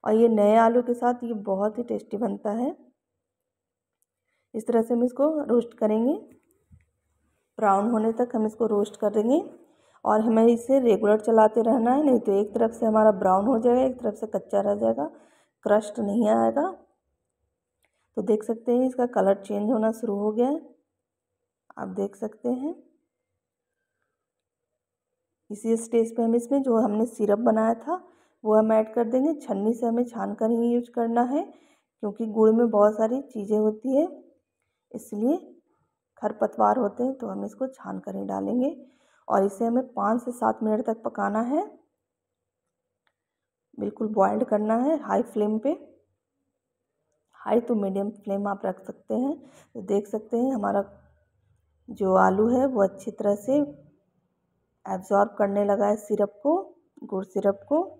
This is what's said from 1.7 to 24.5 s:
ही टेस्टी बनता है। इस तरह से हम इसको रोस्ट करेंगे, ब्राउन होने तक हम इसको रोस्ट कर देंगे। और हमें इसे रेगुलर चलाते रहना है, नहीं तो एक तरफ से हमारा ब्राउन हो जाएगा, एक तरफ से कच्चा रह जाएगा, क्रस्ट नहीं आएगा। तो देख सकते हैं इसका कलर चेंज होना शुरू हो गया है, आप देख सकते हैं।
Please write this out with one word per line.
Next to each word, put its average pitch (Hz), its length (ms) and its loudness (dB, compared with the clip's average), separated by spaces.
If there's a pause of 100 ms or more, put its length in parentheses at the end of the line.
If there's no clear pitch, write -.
ही 240 60 -6
टेस्टी 214 340 -8
बनता 202 360 -4
है। 240 160 -4 (1800)
इस 220 140 -8
तरह 233 140 2
से 233 120 -2
हम 240 100 0
इसको 247 240 0 (160)
रोस्ट 233 360 -2
करेंगे, 226 340 0 (1400)
ब्राउन 202 340 2
होने 220 220 0
तक 240 220 -4
हम 214 100 0
इसको 220 220 -2
रोस्ट 208 320 -2
कर 208 120 0
देंगे। 226 300 2 (640)
और 214 160 2
हमें 220 240 4
इसे 240 360 4
रेगुलर 214 380 4
चलाते 220 440 4
रहना 233 300 2
है, 302 120 2
नहीं 247 140 4
तो 202 200 2
एक 208 140 -4
तरफ 226 180 0
से 226 140 -6
हमारा 214 280 4
ब्राउन 190 340 2
हो 247 120 2
जाएगा, 247 220 2
एक 254 180 -2
तरफ 214 160 -4
से 220 140 -10
कच्चा 202 320 -4
रह 202 160 0
जाएगा, 226 280 -2 (600)
क्रस्ट 214 360 0
नहीं 208 280 0
आएगा। 226 420 2 (1500)
तो 214 60 -6
देख 214 220 0
सकते 233 260 -4
हैं 254 160 2
इसका 254 240 -2
कलर 196 320 0
चेंज 208 280 -4
होना 220 220 0
शुरू 208 240 -6
हो 214 140 -2
गया 240 160 0
है, 302 140 -4 (1160)
आप 196 120 -8
देख 196 260 -8
सकते 220 360 -8
हैं। 269 220 -6 (2750)